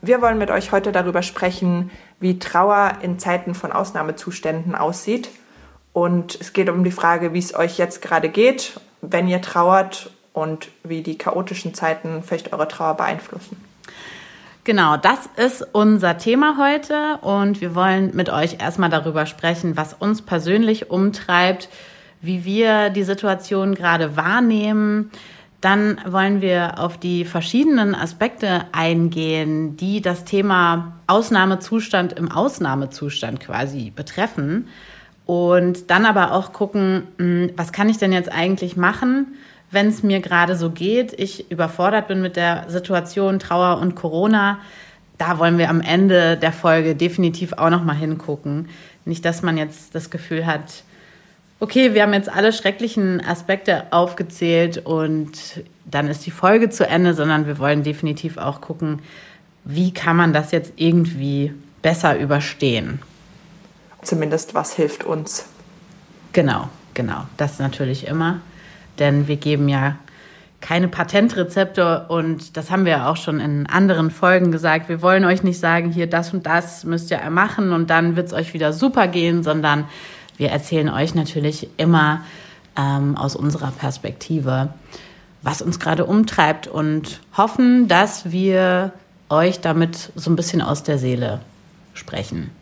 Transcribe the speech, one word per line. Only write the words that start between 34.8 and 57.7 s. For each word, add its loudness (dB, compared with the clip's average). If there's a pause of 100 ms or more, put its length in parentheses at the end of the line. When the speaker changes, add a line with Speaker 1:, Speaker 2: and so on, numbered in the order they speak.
Speaker 2:
Und 2
dann 4
aber 2
auch -2
gucken, -2 (140)
hm, 0
was -6
kann 2
ich 2
denn 2
jetzt -2
eigentlich -2
machen, 0 (360)
wenn's 2
mir 2
gerade 2
so -2
geht, -2
ich -8
überfordert 0
bin -2
mit -4
der 0
Situation, -2
Trauer 0
und 0
Corona. 2 (580)
Da -2
wollen 4
wir 2
am 2
Ende 4
der 0
Folge 2
definitiv 0
auch 2
noch 2
mal 0
hingucken. -6 (360)
Nicht, -6
dass -2
man 0
jetzt -8
das -8
Gefühl -6
hat, -4 (760)
okay, 4
wir 6
haben 4
jetzt 0
alle 4
schrecklichen -2
Aspekte -2
aufgezählt 0
und -2 (580)
dann -2
ist -6
die -10
Folge 4
zu 0
Ende, 4
sondern 2
wir -4
wollen 2